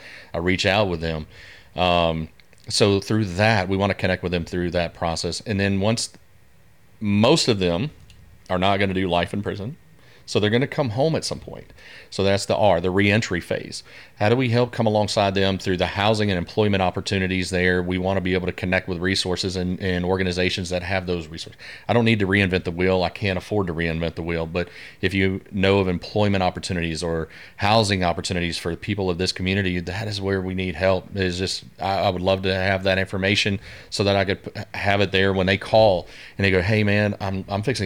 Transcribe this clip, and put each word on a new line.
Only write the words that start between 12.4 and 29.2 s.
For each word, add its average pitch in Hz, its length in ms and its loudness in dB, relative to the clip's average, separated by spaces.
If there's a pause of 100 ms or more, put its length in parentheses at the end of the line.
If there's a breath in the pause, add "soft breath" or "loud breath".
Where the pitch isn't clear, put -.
the 95 100 2
R, 92 240 4
the 90 100 0
reentry 101 500 2
phase. - 420 -8 (360 loud breath)
How 104 120 2
do 120 60 4
we 131 120 0
help 120 240 2
come 117 140 0
alongside 104 480 2
them 95 240 2
through 92 180 0
the 87 120 0
housing 104 420 2
and 90 80 0
employment 101 440 0
opportunities 92 680 -2
there? 90 320 2
We 92 160 -2
wanna 95 240 0
be 90 100 0
able 92 140 0
to 90 60 -2
connect 92 360 -2
with 87 100 -4
resources 92 580 -2
and, 90 240 -4
and 90 260 -2
organizations 92 640 -2
that 90 120 -2
have 92 240 -4
those 87 220 -4
resources. - 320 -14 (260 loud breath)
I 101 60 0
don't 117 140 4
need 113 140 4
to 95 60 2
reinvent 92 380 2
the 90 60 -4
wheel. 92 320 2
I 85 80 0
can't 95 260 -2
afford 98 300 -2
to 85 80 -6
reinvent 82 400 -2
the 85 80 -8
wheel. 82 240 -4
But 87 240 -4 (320 loud breath)
if 90 100 0
you 95 300 0 (100)
know 98 280 4
of 92 80 2
employment 98 540 0
opportunities 85 600 -4
or 82 260 -4 (280 loud breath)
housing 104 480 2
opportunities 85 520 -2
for 87 140 -4
the 82 80 -4
people 98 320 -2
of 85 80 -2
this 92 140 0